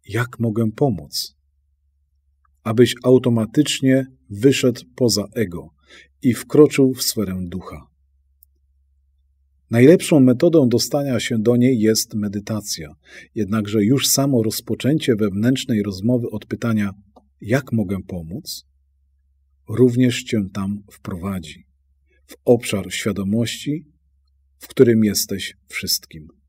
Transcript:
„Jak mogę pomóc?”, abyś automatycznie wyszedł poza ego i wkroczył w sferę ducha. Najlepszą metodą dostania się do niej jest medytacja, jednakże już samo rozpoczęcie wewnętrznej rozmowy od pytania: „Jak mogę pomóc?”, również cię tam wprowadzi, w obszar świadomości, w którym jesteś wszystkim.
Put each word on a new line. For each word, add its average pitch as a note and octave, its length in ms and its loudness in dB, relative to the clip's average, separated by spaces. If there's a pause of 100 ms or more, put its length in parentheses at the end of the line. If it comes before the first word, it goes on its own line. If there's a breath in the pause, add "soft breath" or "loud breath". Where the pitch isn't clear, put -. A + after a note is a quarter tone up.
„Jak A2+ 360 -4
mogę A2+ 360 -2
pomóc?”, F#2+ 600 -4 (1300)
abyś A2+ 400 2
automatycznie C3 1040 2 (240)
wyszedł A#2+ 520 2 (140)
poza G#2 280 0 (100)
ego E2+ 360 -6 (520 soft breath)
i B2 120 2
wkroczył C#3+ 600 4
w B2+ 80 -8
sferę F#2 400 -4
ducha. E2+ 500 -14 (1800)
Najlepszą C#3+ 500 6
metodą C3 480 4
dostania B2 520 -2
się A#2 180 -4
do A#2 180 2
niej A#2+ 240 4
jest A2 340 0
medytacja, G2+ 800 -8 (400 loud breath)
jednakże G#2 500 0
już B2+ 240 2
samo C3+ 340 2
rozpoczęcie A#2+ 760 -2
wewnętrznej G#2+ 680 0
rozmowy G#2+ 480 -2
od G#2+ 160 -12
pytania: G#2+ 440 -2 (500)
„Jak B2 320 -4
mogę G2 360 -4
pomóc?”, F2+ 580 -12 (1000)
również B2 540 2
cię G#2+ 200 -2 (100)
tam G2+ 380 -6
wprowadzi, F#2+ 760 -12 (600)
w - 180 -20
obszar G#2+ 480 -6
świadomości, A2+ 960 -6 (720)
w - 100 -20
którym A#2 360 4
jesteś G2 520 -4 (120)
wszystkim. - 600 -10 (200)